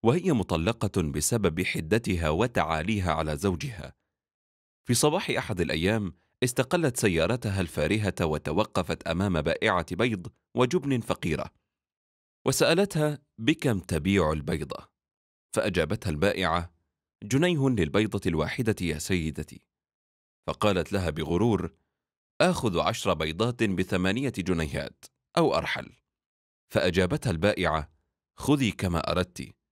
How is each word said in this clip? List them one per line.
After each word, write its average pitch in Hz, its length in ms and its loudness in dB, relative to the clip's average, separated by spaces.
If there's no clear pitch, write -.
وهي 165 300 4
مطلقة 95 680 0
بسبب 82 640 2
حدتها 87 640 0
وتعاليها 87 840 2
على 78 240 -2
زوجها. 92 560 -4
في 123 60 2
صباح 151 360 2
أحد 95 320 -2
الأيام، 85 520 0
استقلت 131 540 0
سيارتها 98 640 2
الفارهة 90 600 0
وتوقفت 82 840 -2
أمام 85 340 0
بائعة 87 540 0
بيض 104 320 -2
وجبن 131 440 0
فقيرة، - 520 -4
وسألتها: 151 760 2
"بكم 117 420 0
تبيع 82 520 2
البيضة؟" 76 580 -6
فأجابتها 90 540 0
البائعة: 85 640 0
"جنيه 135 460 2
للبيضة 101 560 0
الواحدة 95 560 0
يا 78 180 -2
سيدتي." 78 680 -4
فقالت 95 460 0
لها 92 160 0
بغرور: 85 640 0
"آخذ 127 380 0
عشر 95 340 0
بيضات 87 500 0
بثمانية 95 720 0
جنيهات 82 680 -4
أو 160 180 2
أرحل." - 340 -4
فأجابتها 92 640 0
البائعة: 80 580 0
"خذي 131 340 2
كما 85 400 -2
أردت، - 420 -4